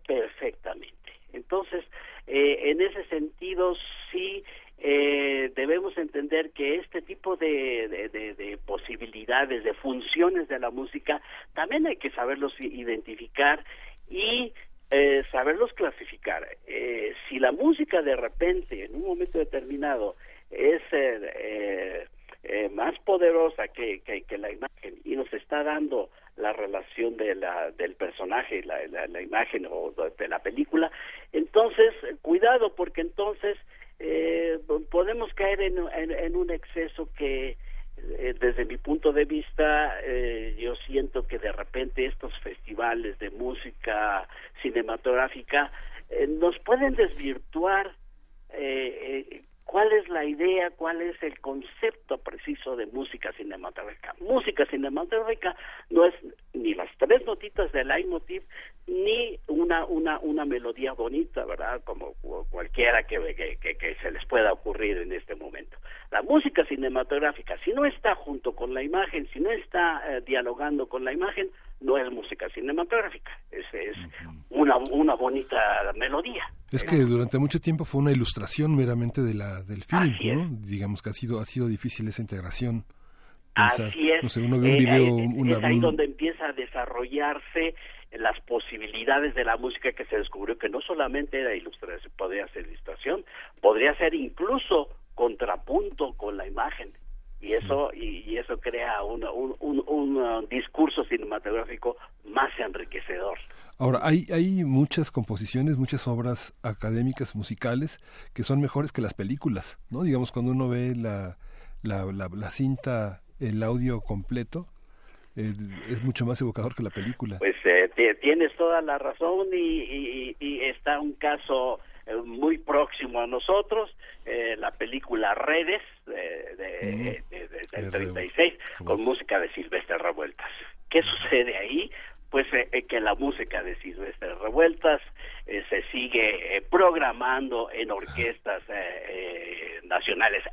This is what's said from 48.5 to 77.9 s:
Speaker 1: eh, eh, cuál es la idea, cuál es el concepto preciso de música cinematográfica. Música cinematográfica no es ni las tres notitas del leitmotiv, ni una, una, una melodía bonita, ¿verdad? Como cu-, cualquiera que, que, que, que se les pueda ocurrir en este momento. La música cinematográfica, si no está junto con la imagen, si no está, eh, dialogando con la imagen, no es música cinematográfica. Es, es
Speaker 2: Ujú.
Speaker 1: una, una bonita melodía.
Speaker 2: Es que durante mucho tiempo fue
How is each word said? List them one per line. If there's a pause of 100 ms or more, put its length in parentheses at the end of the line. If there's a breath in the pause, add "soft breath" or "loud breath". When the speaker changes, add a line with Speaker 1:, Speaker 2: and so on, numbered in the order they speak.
Speaker 1:
eh,
eh, (240)
cuál
es
la
idea,
cuál
es
el
concepto
preciso
de
música
cinematográfica.
Música
cinematográfica (340 loud breath)
no
es (400)
ni
las
tres
notitas
del
leitmotiv, (440 loud breath)
ni
una,
una,
una
melodía
bonita,
¿verdad?
Como
cu-,
cualquiera
que, (160)
que,
que,
que
se
les
pueda
ocurrir
en
este
momento. (320 loud breath)
La
música
cinematográfica,
si
no
está
junto
con
la
imagen,
si
no
está, (160)
eh,
dialogando
con
la
imagen, (300 soft breath)
no
es
música
cinematográfica. (180)
Es,
es
Speaker 2:
Ujú. (140)
Speaker 1:
una,
una
bonita (380)
melodía. (280)
Speaker 2:
Es
que
durante
mucho
tiempo
fue